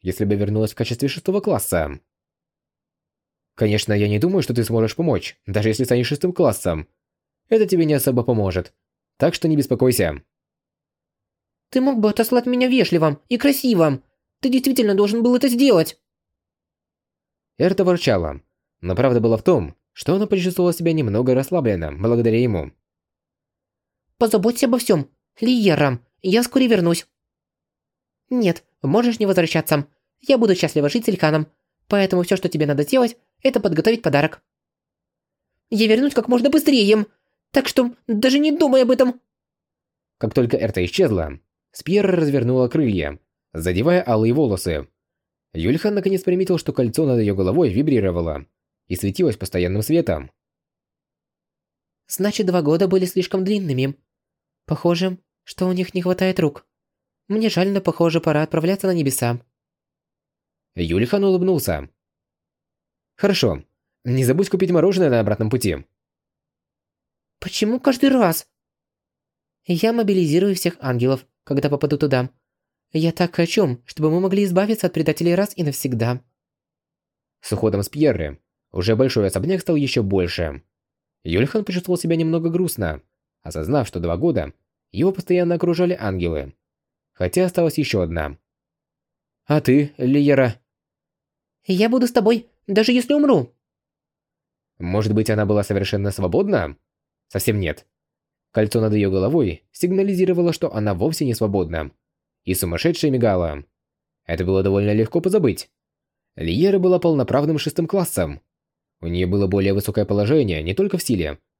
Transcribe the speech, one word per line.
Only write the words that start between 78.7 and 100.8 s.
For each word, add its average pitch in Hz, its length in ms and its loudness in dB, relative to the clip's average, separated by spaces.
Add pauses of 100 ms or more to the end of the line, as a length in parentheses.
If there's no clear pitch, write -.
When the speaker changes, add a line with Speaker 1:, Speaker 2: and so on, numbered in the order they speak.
Speaker 1:
уже 98 220 -2
большой 113 340 0
особняк 151 320 -2
стал 170 160 -2
еще 135 260 -2
больше. 87 600 -2 (600)
Юльхан 120 420 -2
почувствовал 180 340 -4
себя 170 180 -2
немного 165 340 -2
грустно, 113 520 -4 (400)
осознав, 90 440 -4
что - 140 -10
два 85 180 -2
года 107 340 -2 (400)
его 165 200 -2
постоянно 180 420 -2
окружали 175 440 0
ангелы. 85 560 -4 (580)
Хотя 175 340 0
осталась 170 320 -2
еще 117 240 -2
одна. 80 360 -6 (1080)
"А 151 140 2
ты, 143 360 2
Лиера?" 135 640 2 (1080)
Speaker 2:
"Я 196 220 0
буду 247 180 2
с 240 60 -6
тобой, 226 360 0 (180)
даже 220 260 2
если 247 220 0
умру". 262 400 2 (1200)
Speaker 1:
Может 104 360 -2
быть, 110 160 0
она 107 160 0
была 104 160 2
совершенно 101 480 -2
свободна? 101 640 -2 (520)
Совсем 104 320 -2
нет. 80 260 -6 (680)
Кольцо 110 260 0
над 110 140 0
ее 101 160 2
головой 98 640 0
сигнализировало, 180 800 0
что - 200 -6
она 104 220 -2